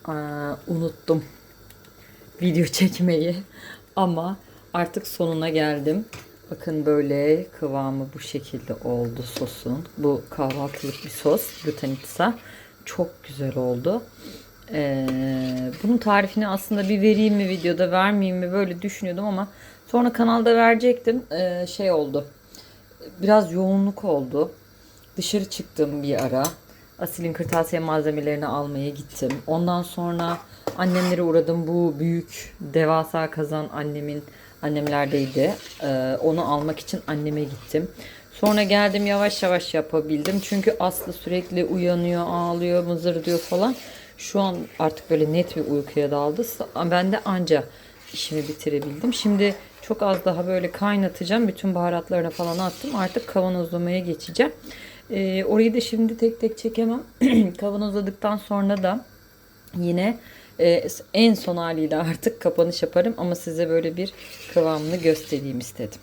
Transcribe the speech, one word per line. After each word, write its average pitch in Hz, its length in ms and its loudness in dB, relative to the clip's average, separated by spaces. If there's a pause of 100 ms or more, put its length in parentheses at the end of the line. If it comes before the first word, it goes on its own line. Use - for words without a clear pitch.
Aa, 147 500 -6 (140)
unuttum 165 560 -2 (1160)
video 170 220 4
çekmeyi. 175 720 2 (600)
Ama 180 400 0 (380)
artık 175 320 -2
sonuna 165 420 -2
geldim. 151 560 0 (460)
Bakın 156 360 -4
böyle 147 640 4
kıvamı 135 680 -4
bu - 60 -16
şekilde 123 540 -8
oldu 120 480 -4
sosun. 131 600 -6 (140)
Bu 143 320 2
kahvaltılık 139 640 -4 (100)
bir 139 60 -12
sos, - 560 0
Lutanitsa. 147 680 -2 (500)
Çok - 400 -6
güzel 135 320 -6
oldu. 127 460 0 (680)
Ee, 139 340 0 (760)
bunun 233 160 4
tarifini 208 500 2
aslında 196 400 -2
bir 202 140 2
vereyim 214 320 6
mi 202 140 2
videoda, 175 420 0
vermeyeyim 190 480 4
mi 180 140 -2
böyle 180 300 -2
düşünüyordum 196 420 -6
ama 202 240 -2 (380)
sonra 240 260 4
kanalda 233 440 4
verecektim. 233 680 4 (100)
Ee, 180 340 -2
şey 190 260 0
oldu. 151 340 0 (960)
Biraz 196 300 6
yoğunluk 196 520 2
oldu. 143 480 0 (640)
Dışarı 196 280 -2
çıktım 147 580 -4
bir 139 220 0
ara. 131 200 0 (540)
Asil'in 170 340 -6
kırtasiye 165 480 0
malzemelerini 151 680 0
almaya 143 440 -4
gittim. 139 420 -6 (140)
Ondan 175 360 0
sonra 170 560 -4 (400)
annemlere 180 440 2
uğradım. 165 440 2
Bu 170 320 2
büyük 170 600 -4
devasa 160 720 2
kazan 151 420 -4
annemin, 147 520 -6 (380)
annemlerdeydi. 147 920 2 (280)
Ee, 131 400 0
onu 160 300 2
almak 151 260 -2
için - 280 -8
anneme 151 340 -2
gittim. 147 500 -4 (420)
Sonra 208 300 2
geldim, 202 440 4
yavaş 202 360 0
yavaş 180 320 0
yapabildim. 156 680 0
Çünkü 202 380 2
Aslı 185 320 -2
sürekli 180 520 -2
uyanıyor, 175 640 0
ağlıyor, 175 580 0
mızırdıyor 170 540 0
falan. 202 360 0 (420)
Şu - 240 -2
an 185 160 0 (220)
artık 156 320 -2
böyle 151 220 4
net 175 240 0
bir 156 100 -2
uykuya 143 440 0
daldı. 147 320 0
Sa-, 175 480 -4
ben 180 220 2
de 220 120 0
anca 170 400 2 (480)
işimi 156 360 -4
bitirebildim. 151 640 -2
Şimdi 202 400 2 (280)
çok 220 200 -4
az 190 220 0
daha 175 220 0
böyle 180 240 0
kaynatacağım. 202 800 0
Bütün 190 260 -2
baharatlarını 175 560 0
falan 170 280 -4
attım. 202 380 -4
Artık 190 300 -2
kavanozlamaya 175 720 0
geçeceğim. 175 540 -2 (580)
Ee, 190 340 -2
orayı 220 300 4
da 240 60 2
şimdi 226 360 0
tek 226 240 0
tek 226 180 -2
çekemem. 226 440 -2 (180)
<clears throat> 226 380 4
Kavanozladıktan 202 760 -2
sonra 202 460 0
da 196 220 0 (720)
yine, 180 420 0 (420)
e, 170 280 4 (260)
en 220 200 8
son 175 220 -2
haliyle 160 400 0
artık 165 440 0
kapanış 170 420 2
yaparım. 175 340 2
Ama 175 180 -2
size 170 340 -2
böyle 165 280 0
bir 190 160 -6 (420)
kıvamını 160 420 2
göstereyim 151 640 0
istedim. - 440 -8